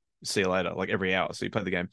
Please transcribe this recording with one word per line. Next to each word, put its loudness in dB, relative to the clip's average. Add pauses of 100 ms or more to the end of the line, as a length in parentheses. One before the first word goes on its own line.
(220)
see 0
you 4
later, 2
like, -2
every 2
hour. 2
So -4
you -4
play -2
the -2
game. -2